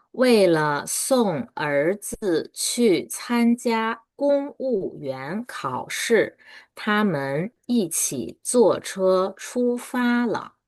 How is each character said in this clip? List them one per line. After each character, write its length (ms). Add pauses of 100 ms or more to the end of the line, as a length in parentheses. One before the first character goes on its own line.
(120)
为 340
了 400
送 720
儿 400
子 580
去 540
参 480
加 480 (140)
公 420
务 400
员 460
考 420
试， 500 (380)
他 300
们 480 (120)
一 220
起 560
坐 340
车 600
出 400
发 480
了。 300 (120)